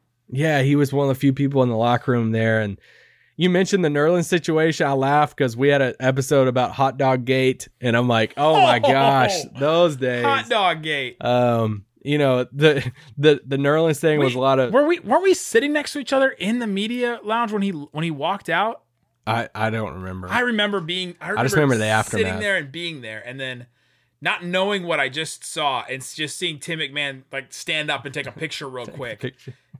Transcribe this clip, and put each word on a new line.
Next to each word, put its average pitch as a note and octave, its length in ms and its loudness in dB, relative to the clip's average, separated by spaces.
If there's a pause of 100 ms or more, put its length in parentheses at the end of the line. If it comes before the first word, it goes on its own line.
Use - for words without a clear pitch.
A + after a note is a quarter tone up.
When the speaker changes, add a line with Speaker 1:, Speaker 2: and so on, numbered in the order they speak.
(300)
Speaker 1:
yeah, D3 320 0
he C#3+ 140 4
was C3+ 180 2
one C#3 160 2
of C3 60 0
the - 40 -8
few C#3 140 4
people C#3 300 0
in B2 60 2
the A2+ 60 -2
locker A#2+ 360 0
room A#2 200 0
there. A2 300 2
And G2+ 180 -6 (560)
you F3+ 140 2
mentioned F3+ 340 2
the D3+ 60 2
Nerlens D#3 360 2
situation. D#3+ 640 0
I C#3 60 0
laugh C#3 420 2
'cause A#2+ 220 -2
we C#3 120 4
had C#3+ 120 4
an B2 180 0
episode C3 480 2
about B2 240 0
Hot C3+ 260 0
Dog C3 280 2
Gate, C3 420 0 (140)
and A#2 160 2
I'm B2 100 2
like, A2+ 300 2
"Oh D3+ 240 4
my B2 180 6
Speaker 2:
<laughs> - 0 -
Speaker 1:
gosh, C3+ 640 4 (180)
those D#3+ 380 2
days." B2 260 -2
Speaker 2:
Hot B3+ 260 0
Dog F3+ 340 0
Gate. C#3 400 -6
Speaker 1:
Um, A#2 600 0 (200)
you D3 120 0
know, C3 340 2
the, C#3 400 2 (260)
the, D3 280 4
the C3+ 120 -4
Nerlens D3+ 420 2
thing D3+ 200 2
was C3+ 140 2
Speaker 2:
Wait, - 20 -8
Speaker 1:
a B2+ 60 -2
lot C3+ 180 4
of B2+ 140 0
Speaker 2:
were C#4+ 120 4
we, E4+ 140 0
weren't D4 240 0
we G4 100 4
sitting C#4 380 0
next D4 220 -4
to D4 60 -6
each B3 120 -10
other C4+ 200 2
in A3 280 -4
the A#3 80 -4
media A3+ 560 -4
lounge G#3+ 300 -2
when G3+ 80 -2
he, G3 80 0
when D3+ 340 -6
he E3+ 80 -2
walked D#3+ 380 -4
out? G3 320 -2 (440)
Speaker 1:
I, A2+ 300 -2
I A2 140 -2
don't A2 240 -4
remember. F#2 360 -10
Speaker 2:
I A#3+ 120 0
remember G#3 400 0
being, F3+ 400 -8
I E3 80 -8
remember G#3+ 100 -2
Speaker 1:
I - 40 2
just C3+ 120 0
remember C#3 220 4
the A2 260 2
Speaker 2:
sitting - 240 -2
Speaker 1:
aftermath. F#3+ 140 -6
Speaker 2:
there G3+ 160 -2
and C#3+ 160 -8
being E3 280 -10
there, A2 240 -14
and B2+ 140 -12
then B2+ 280 -10 (520)
not F3+ 240 -4
knowing F#3+ 400 -2
what E3 160 -2
I C3+ 80 0
just D#3 380 -8
saw C3+ 440 -4
and C3 120 -8
s-, - 120 -16
just D3+ 240 -8
seeing E3 220 -8
Tim D#3+ 200 -8
McMahon, C#3 520 -8
like, C3+ 220 -12
stand D3+ 360 -6
up C3+ 140 -6
and C3+ 100 -12
take C#3+ 140 -8
a - 60 -12
picture D#3 340 -10
real B2+ 180 -10
Speaker 1:
<laughs> - 20 -12
Take - 80 -16
a - 20 -14
Speaker 2:
quick, A#2+ 240 -10
Speaker 1:
picture. B2+ 320 -12 (260)